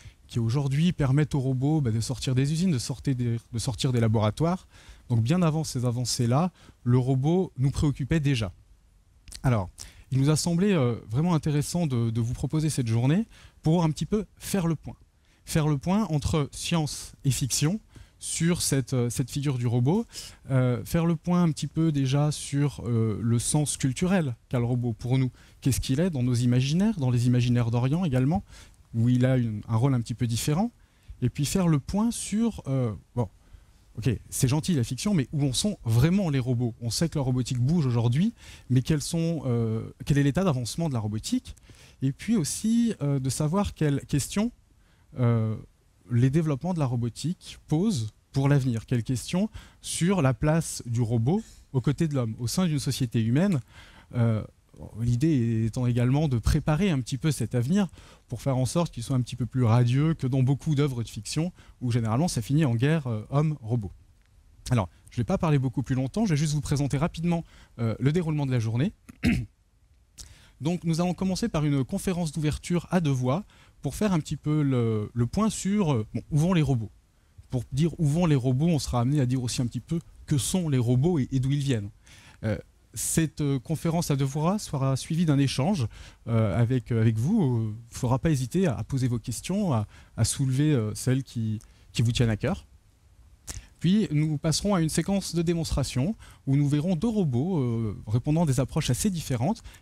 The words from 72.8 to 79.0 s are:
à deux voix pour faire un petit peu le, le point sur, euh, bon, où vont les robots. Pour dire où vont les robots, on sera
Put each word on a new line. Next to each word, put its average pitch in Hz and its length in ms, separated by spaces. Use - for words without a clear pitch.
à 185 100
deux 143 100
voix 131 320
pour 143 100
faire 208 180
un 175 80
petit 147 180
peu 151 260
le, 113 500
le 120 140
point 202 240
sur, 190 420
euh, 110 220
bon, 110 60
où 156 80
vont 175 140
les 160 100
robots. 127 260
Pour 123 200
dire 151 280
où 165 60
vont 156 200
les 151 100
robots, 131 300
on 170 140
sera 123 220